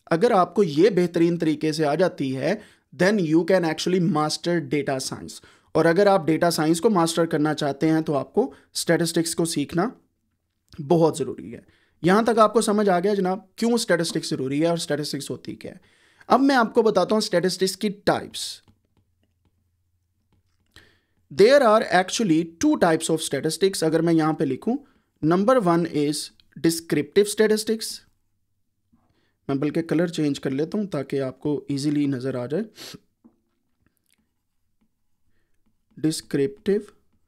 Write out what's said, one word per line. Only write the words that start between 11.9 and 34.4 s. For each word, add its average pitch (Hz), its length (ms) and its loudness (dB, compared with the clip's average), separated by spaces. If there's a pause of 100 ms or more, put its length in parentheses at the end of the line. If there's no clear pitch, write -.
यहां 190 220 4
तक 226 140 2
आपको 214 220 4
समझ 208 280 0
आ 175 100 2
गया 202 160 0
जनाब, 185 320 -2 (100)
क्यों 233 200 0
स्टैटिस्टिक्स 170 520 -2
ज़रूरी 135 300 -4
है 160 80 2
और 170 120 0
स्टैटिस्टिक्स 147 500 -6
होती - 260 -12
क्या - 160 -16
है? - 80 -20 (500)
अब 233 100 4
मैं 277 160 4
आपको 233 280 2
बताता 196 320 2
हूं 214 60 0
स्टैटिस्टिक्स 185 540 -2
की 214 140 -4
टाइप्स। - 720 -6 (2750)
There 233 320 6
are 220 180 6 (140)
actually 185 440 2 (240)
two 302 160 4
types 160 300 2
of 160 120 0
statistics। 160 600 -2
अगर 160 180 2
मैं 170 120 2
यहां 156 200 2
पे 151 120 -2
लिखूं, 143 320 -4 (440)
number 196 420 4
one 170 240 2 (100)
is 147 260 -2 (340)
descriptive 165 760 0
statistics, 220 600 -2 (1600)
मैं 139 100 -2
बल्कि 147 220 -2
कलर 165 280 -2
चेंज 151 300 -4
कर 139 120 -6
लेता 160 260 -4
हूं 214 80 -4
ताकि 143 320 -6
आपको 135 540 -6
ईजीली 147 360 -2
नजर 131 280 -4
आ 123 120 -6
जाए। 170 180 -4 (3250)